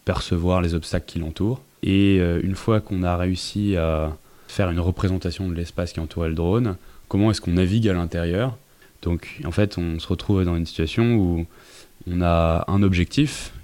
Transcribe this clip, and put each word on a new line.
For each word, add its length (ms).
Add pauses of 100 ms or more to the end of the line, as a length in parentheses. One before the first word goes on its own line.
percevoir 560
les 140
obstacles 320
qui 120
l'entourent. 440 (200)
Et, 380
euh, 220
une 120
fois 260
qu'on 220
a 140
réussi 600
à 380 (320)
faire 240
une 100
représentation 680
de 60
l'espace 400
qui 60
entourait 280
le 60
drone, 420 (320)
comment 220
est-ce 100
qu'on 120
navigue 360
à 60
l'intérieur ? 640 (420)
Donc, 460
en 60
fait, 260
on 200
se 100
retrouve 360
dans 120
une 100
situation 500
où 300 (640)
on 140
a 460
un 140
objectif, 680 (120)